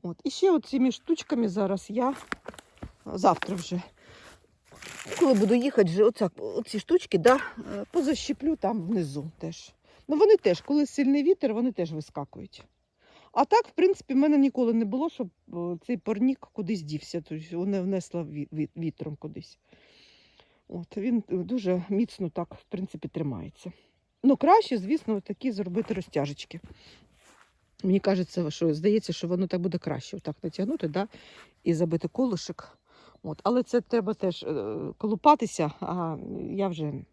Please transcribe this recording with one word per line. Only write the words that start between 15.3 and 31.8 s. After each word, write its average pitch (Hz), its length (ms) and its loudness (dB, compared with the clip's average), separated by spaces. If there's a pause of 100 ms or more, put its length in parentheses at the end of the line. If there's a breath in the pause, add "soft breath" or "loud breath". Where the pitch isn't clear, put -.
е, 175 240 -6 (100)
цей 247 100 -2
парнік 233 420 0 (140)
кудись 190 280 -4
дівся, 151 480 -8
тобто 160 280 -8
вони 190 240 -2
внесла 180 420 -4
ві-, 147 300 -8
ві-, 156 240 -4
вітром 156 380 -6
кудись. - 440 -14 (1080 soft breath)
От, - 300 -12
він, 226 320 0
е, 208 60 -2
дуже 180 540 -2
міцно 196 400 -2
так, - 260 -8
в - 80 -20
принципі, 190 440 -8
тримається. 151 640 -8 (520 soft breath)
Ну, 269 140 6
краще, 339 400 6
звісно, 208 440 -2
такі 240 300 -6
зробити 196 420 -4
розтяжечки. 147 680 -6 (1200 soft breath)
Мені 190 160 4
кажеться, 180 520 0
що, 165 220 0
здається, 190 400 0
що - 140 -6
воно 180 200 0
так 175 140 -2
буде 175 160 -2
краще, 151 400 -8
отак - 260 -8
натягнути, 196 440 -4
да, 185 200 -2 (560 loud breath)
і 170 100 2
забити 165 340 0